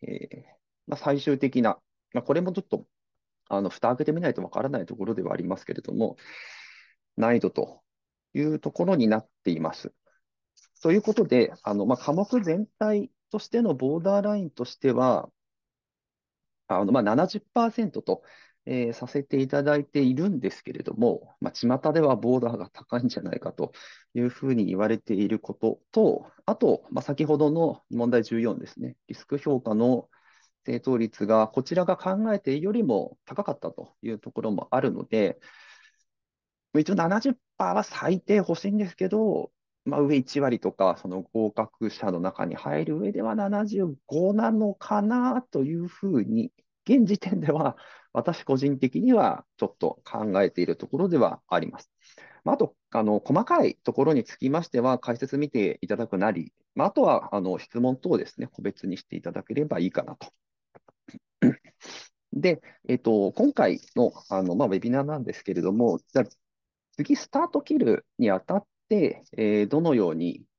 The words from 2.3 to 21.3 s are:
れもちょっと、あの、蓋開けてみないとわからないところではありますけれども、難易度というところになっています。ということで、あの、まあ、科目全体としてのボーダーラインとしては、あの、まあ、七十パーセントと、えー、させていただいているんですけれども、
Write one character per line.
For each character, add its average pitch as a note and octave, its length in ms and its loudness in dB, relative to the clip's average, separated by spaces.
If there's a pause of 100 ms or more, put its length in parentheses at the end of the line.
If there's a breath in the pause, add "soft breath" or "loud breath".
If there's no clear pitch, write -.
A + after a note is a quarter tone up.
れ E3+ 60 0
も F3+ 120 -4
ち F3+ 80 -6
ょ - 40 -10
っ - 40 -20
と、 - 180 -6 (640)
あ G2+ 120 -2
の、 G2 100 -2
蓋 - 180 -2
開 B2+ 100 0
け D3+ 80 -2
て D3+ 60 0
み E3+ 80 -2
な F3 80 -2
い A#2+ 60 -2
と - 80 -8
わ F2+ 80 -10
か - 120 -4
ら C3+ 60 -2
な C3+ 120 -6
い F2 60 -8
と - 100 -12
こ G2 100 -8
ろ A#2 80 -2
で F#2+ 80 -6
は F2+ 100 -4
あ F#2+ 40 -4
り F2+ 80 -6
ま F2+ 120 -4
す - 100 -18
け - 80 -8
れ - 80 -12
ど - 100 -10
も、 G#2+ 240 -2 (1000 loud breath)
難 A2+ 200 2
易 A2+ 40 2
度 - 100 0
と - 320 -6 (520)
い C#3 80 -2
う D3+ 160 0
と D3+ 140 -6
こ F3 140 -2
ろ F#3 100 2
に A#2 120 4
な A2 100 2
っ - 100 -10 (160)
て F#2 60 0
い E2 100 -2
ま D#2+ 140 -4
す。 - 180 -14 (920)
と E3 100 4
い F#3+ 40 6
う G#3 60 4
こ G#3+ 120 0
と A3+ 100 4
で、 B2 280 4 (100)
あ G#2 120 -2
の、 G2+ 120 0
ま B2 80 2
あ、 - 40 -8
科 - 140 -4
目 G3+ 300 0
全 F3+ 240 -2 (120)
体 G#3+ 320 -2 (200)
と G#3+ 80 -6
し - 100 -12
て A#3 140 0
の F#3+ 120 2
ボ C3+ 260 -2
ー - 20 -10
ダ G3 180 2
ー - 20 -2
ラ G#3 140 0
イ G3 80 -4
ン D#3 60 -8
と - 140 -8
し - 120 -16
て C3 160 2
は、 A#2+ 380 2 (1400)
あ F#2 160 0
の、 G2 80 2
ま C3 80 4
あ、 - 20 0
七 A2+ 240 2
十 G3 140 -6 (140)
パ A#3 120 2
ー A3+ 40 0
セ A3+ 140 -4
ン F3 60 -4
ト - 120 -8
と、 - 200 -4 (480 soft breath)
え B2 200 -2
ー、 - 20 -6
さ B2 140 -10
せ C#3 160 -4
て C#3 180 -2
い C3+ 80 0
た C#3+ 140 0
だ D3 140 2
い C#3+ 100 0
て C#3+ 160 0
い B2+ 120 4
る D#3+ 140 0
ん E3 120 -2
で F#2+ 100 -2
す - 120 -18
け - 120 -12
れ - 80 -10
ど - 100 -6
も、 - 480 0